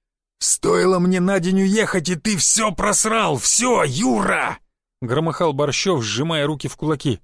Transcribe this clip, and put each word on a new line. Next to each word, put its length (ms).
Стоило 600
мне 220
на 200
день 220
уехать, 460
и 80
ты 200
всё 360
просрал! 640
Всё, 460
Юра! — 760
громыхал 520
Борщёв, 500
сжимая 440
руки 220
в 80
кулаки. 480